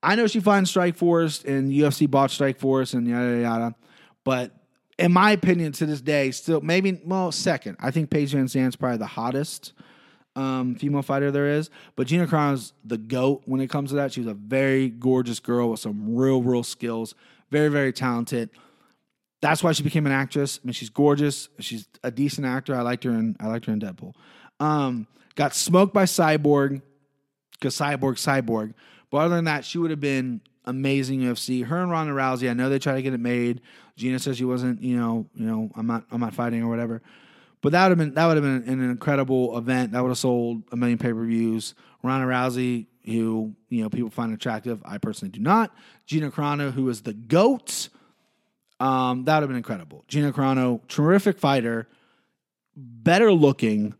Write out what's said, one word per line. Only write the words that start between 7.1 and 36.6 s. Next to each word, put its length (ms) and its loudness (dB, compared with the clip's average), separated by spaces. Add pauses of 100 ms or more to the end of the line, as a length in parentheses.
second. 480 -4
I 100 -2
think 200 -2
Paige 220 0
VanZant's 440 0
probably 220 -2
the 80 -6
hottest, 640 -6 (640)
um, 400 -2
female 260 -2
fighter 280 0
there 180 0
is. 200 0 (280)
But 100 -2
Gina 200 2
Carano's 460 0 (120)
the 120 -6
goat 480 0
when 160 -2
it 80 -2
comes 220 -4
to 60 -2
that. 160 -2
She's 140 -6
a 80 -6
very 540 2
gorgeous 520 0
girl 300 0
with 100 -4
some 340 -4
real, 280 2
real 200 2
skills. 520 -8 (360)
Very, 180 2
very 240 0
talented. 580 -4 (920)
That's 200 2
why 100 4
she 100 -2
became 240 0
an 60 2
actress. 500 -2
I 40 -8
mean, 80 -6
she's 160 -12
gorgeous. 580 2 (100)
She's 300 -12 (140)
a 80 -4
decent 360 -4
actor. 280 -4
I 80 -2
liked 220 -4
her 60 -2
in, 300 -2
I 80 -6
liked 180 -6
her 60 -4
in 80 -2
Deadpool. 340 -12 (460)
Um, 460 0 (280)
got 200 -2
smoked 380 4
by 120 4
Cyborg, 800 2 (800)
'cause 160 -4
Cyborg, 380 0
Cyborg. 600 -2 (360)
But 80 0
other 160 2
than 120 0
that, 180 -2
she 140 -8
would 120 0
have 100 -4
been 400 -2 (240)
amazing 560 -2
U 120 0
F 60 -6
C. 240 -4
Her 200 -2
and 80 -2
Ronda 220 -2
Rousey, 360 -2
I 60 -2
know 140 0
they 100 0
tried 160 -2
to 80 -2
get 100 -2
it 80 -4
made. 400 0 (360)
Gina 220 -2
says 200 -4
she 60 -2
wasn't, 380 -2
you 140 0
know, 380 -2
you 120 -6
know, 300 -2
"I'm 100 -6
not, 240 -4
I'm 100 -4
not 140 -4
fighting," 280 -2